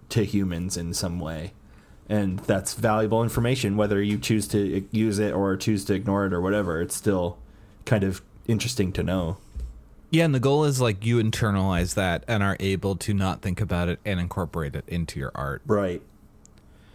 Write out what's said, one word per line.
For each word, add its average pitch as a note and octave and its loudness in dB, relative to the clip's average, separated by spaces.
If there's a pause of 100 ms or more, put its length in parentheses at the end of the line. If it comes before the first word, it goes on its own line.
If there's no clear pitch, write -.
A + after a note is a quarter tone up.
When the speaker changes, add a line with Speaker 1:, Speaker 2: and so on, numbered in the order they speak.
Speaker 1:
to A2+ 2
humans F#2 -2
in E2+ -6
some F2 -4
way. D#2+ -8 (560)
And G2+ 0
that's F#2+ -2
valuable A2 2
information, A#2 0
whether G#2 2
you G#2 0
choose A2 0
to G2 0
use A2 2
it G#2+ 0
or G2 0
choose G2+ -2
to G#2 0
ignore G2 0
it F#2+ 0
or F2 0
whatever. F#2 0
It's F2+ -4
still F2+ 0 (480)
kind G2+ 2
of F#2+ -2 (260)
interesting G#2 0
to F2 -2
know. F2 -2 (760)
Speaker 2:
Yeah, E3 4
and D3 2
the C3 2
goal C#3 4
is, C3 2
like, G#2+ 0
you A#2 4
internalize G2 2
that F2+ 0
and G#2+ 2
are G2 2
able G2 0
to G#2 -2
not F#2+ 0
think F#2 -2
about F2 0
it F2 -4
and F#2+ -2
incorporate E2 -4
it D2 -6
into E2 -4
your C2+ -6
art. C#2 -6
Speaker 1:
Right. G2 2 (920)